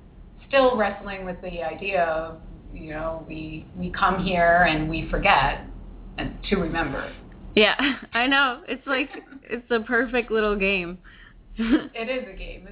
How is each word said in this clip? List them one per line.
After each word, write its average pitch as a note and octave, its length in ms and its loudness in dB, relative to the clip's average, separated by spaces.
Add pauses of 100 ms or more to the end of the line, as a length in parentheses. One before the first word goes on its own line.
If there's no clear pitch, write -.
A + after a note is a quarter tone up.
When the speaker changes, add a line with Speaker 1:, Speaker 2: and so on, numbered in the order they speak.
(480)
Speaker 1:
still B3+ 300 6
wrestling G3+ 480 -2
with F3+ 160 -8
the F3 200 -8
idea F3+ 440 0
of, E3 340 -4 (340)
you D#3+ 180 -12
know, D#3+ 360 -6
we, D#3 380 -10 (100)
we F3+ 160 -6
come - 320 2
here F3 460 6
and D#3 200 0
we D#3+ 200 -4
forget - 560 2 (520)
and - 160 -6 (160)
to G3+ 60 4
remember. D#3+ 560 -2 (440)
Speaker 2:
Yeah, G#3 200 6 (300)
<laughs> - 80 -18
I A#3+ 140 2
know. C#4 400 2
It's - 200 -8
like, C4+ 220 -2 (200)
Speaker 1:
<laughs> - 200 -20
Speaker 2:
it's A#3+ 220 -8
a A#3 100 2
perfect A#3+ 500 0
little G#3+ 240 2
game. F#3+ 480 0
<laughs> - 40 -20 (520)
Speaker 1:
It A3+ 480 0
is B3+ 240 -4
a F3+ 60 -16
game, F3+ 340 -14